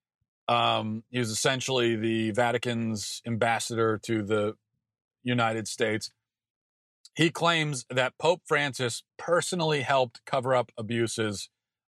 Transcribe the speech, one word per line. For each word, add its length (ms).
Um, 640
he 80
was 100
essentially 640
the 360
Vatican's 960
ambassador 800
to 180
the 320
United 460
States. 420
He 160
claims 580
that 300
Pope 300
Francis 560
personally 600
helped 440
cover 300
up 200
abuses 760